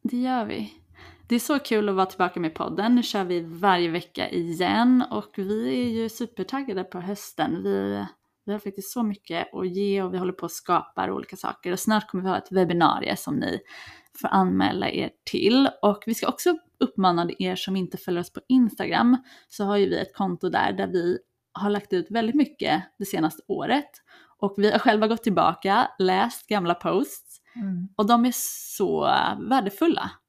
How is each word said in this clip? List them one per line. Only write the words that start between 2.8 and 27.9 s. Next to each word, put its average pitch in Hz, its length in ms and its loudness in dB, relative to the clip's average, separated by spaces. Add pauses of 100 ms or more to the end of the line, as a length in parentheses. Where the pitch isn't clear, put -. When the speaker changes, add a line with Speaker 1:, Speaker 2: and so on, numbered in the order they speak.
Speaker 1:
Nu 247 80 4
kör 202 220 -2
vi 175 160 -2
varje 175 500 2
vecka - 400 -6
igen 196 800 4
och 208 260 -6
vi 226 480 -2
är 247 40 -2 (140)
ju 226 60 -2
supertaggade 220 760 -6
på 185 160 -12
hösten. 180 600 -4
Vi, 196 420 -2 (400)
vi 202 80 -6
har 208 60 -4
faktiskt 196 340 -12
så 247 100 -4
mycket 196 520 -6
att 185 140 -4
ge 196 340 -2
och 185 120 -6
vi 185 40 -4
håller 180 140 -2
på - 120 -10
och 165 60 -6
skapar - 600 -2
olika - 260 -8
saker. - 360 -8
Och 185 80 -4
snart 214 300 0
kommer 185 140 -6
vi 190 60 0
ha 180 80 0
ett - 140 -12
webbinarie 175 640 2
som - 200 -6
ni - 240 -2 (600)
får - 80 -4
anmäla 190 640 2
er - 200 -4 (200)
till. 254 380 4 (140)
Och 202 240 2
vi 226 80 -2
ska - 140 -4
också 330 280 0 (240)
uppmana 175 580 2
er 185 180 -2
som 190 200 -4
inte 185 200 -4
följer 175 240 -4
oss 175 120 -8
på - 160 -18
Instagram, 240 680 4 (320)
så - 160 -6
har 202 120 2
ju 196 120 4
vi 175 100 0
ett - 160 -6
konto 185 340 -2
där, - 240 2
där 190 140 -2
vi 180 320 0 (340)
har 202 180 -2
lagt 202 220 -2
ut 175 180 0
väldigt 226 260 -2
mycket - 460 0 (160)
det 202 60 -4
senaste 160 440 -2
året. 208 420 -2 (480)
Och 196 180 -2
vi 202 140 4
har 208 80 2
själva 214 300 4
gått 220 140 -2
tillbaka, 190 760 2
läst 190 480 0
gamla 175 280 0
posts. - 680 -4 (160)
Speaker 2:
Mm. 190 400 -6